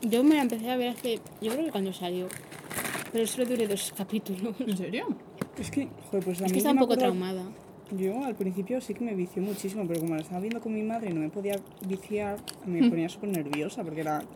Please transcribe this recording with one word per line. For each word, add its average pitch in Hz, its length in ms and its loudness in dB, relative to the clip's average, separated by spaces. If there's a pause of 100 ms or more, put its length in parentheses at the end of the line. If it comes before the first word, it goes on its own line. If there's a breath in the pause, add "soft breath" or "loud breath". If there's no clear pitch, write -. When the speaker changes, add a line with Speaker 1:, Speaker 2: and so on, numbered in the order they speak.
Speaker 1:
Yo 233 220 4
me 302 120 10
la 294 80 6
empecé 233 280 0
a 254 60 2
ver 247 120 2
hace, 233 300 -2 (220)
yo 220 100 0
creo 294 140 0
que 302 60 -2
cuando 190 220 0
salió. 180 340 -2 (840)
Pero 226 140 4
solo 247 180 0
duré 233 220 2
dos 202 280 -2
capítulos. 202 640 -2
Speaker 2:
¿En 214 160 0
serio? 190 280 -2 (540)
Speaker 3:
Es 208 100 -6
que, 277 200 0 (200)
joder, 196 160 2
pues 180 160 -2
a 190 40 2
Speaker 1:
Es 185 60 4
que - 20 4
Speaker 3:
mí 190 40 6
Speaker 1:
está 208 120 6
Speaker 3:
yo 285 40 8
Speaker 1:
un - 40 8
Speaker 3:
me 262 40 8
Speaker 1:
poco 247 120 6
Speaker 3:
acuerdo 247 200 6
Speaker 1:
traumada. 185 300 -2 (520)
Speaker 3:
Yo 190 300 0
al 247 80 -2
principio 196 480 -2
sí 208 140 -6
que 240 100 -2
me 226 80 -2
vicié 180 300 0
muchísimo, 196 440 -2
pero 165 120 0
como 160 160 0
la 156 60 -2
estaba 180 200 -4
viendo 226 180 -4
con 226 140 -4
mi 214 80 -2
madre 220 300 -2
y - 20 -2
no 160 60 0
me 156 100 0
podía 202 260 -2 (320)
viciar, 202 520 -4 (260)
me 175 160 2
Speaker 2:
Mm. 240 80 8
Speaker 3:
ponía 165 200 2
súper 208 200 -6
nerviosa, 151 540 -2
porque 160 180 -4
era, 151 220 0 (120)